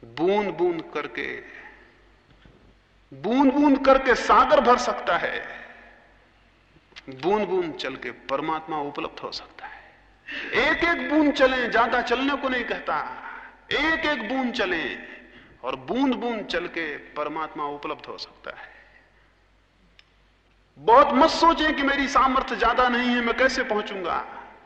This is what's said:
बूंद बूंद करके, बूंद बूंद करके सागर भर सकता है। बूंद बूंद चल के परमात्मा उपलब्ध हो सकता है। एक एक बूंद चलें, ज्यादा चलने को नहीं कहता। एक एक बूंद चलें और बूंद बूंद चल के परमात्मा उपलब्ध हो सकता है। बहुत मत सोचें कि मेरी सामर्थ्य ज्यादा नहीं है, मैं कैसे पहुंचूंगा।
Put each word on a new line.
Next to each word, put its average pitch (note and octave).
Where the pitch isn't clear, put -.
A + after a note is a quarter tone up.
बूंद F#3
बूंद E3+
करके, C#3
बूंद B3
बूंद C#4+
करके C4
सागर B3+
भर A#3+
सकता G3
है। -
बूंद F3+
बूंद F3
चल C3
के B2
परमात्मा D#3
उपलब्ध D3
हो -
सकता -
है। -
एक D4
एक D4
बूंद D4
चलें, B3+
ज्यादा A#3+
चलने B3+
को C4+
नहीं B3
कहता। D#3+
एक D#4
एक A#3+
बूंद B3+
चलें E3
और B2+
बूंद A3+
बूंद A3
चल F3
के D#3+
परमात्मा D3+
उपलब्ध C#3+
हो A2
सकता -
है। -
बहुत C#4+
मत D4
सोचें -
कि C#4
मेरी C#4
सामर्थ्य B3+
ज्यादा A#3
नहीं B3
है, B3
मैं A#3
कैसे B3+
पहुंचूंगा। F#3+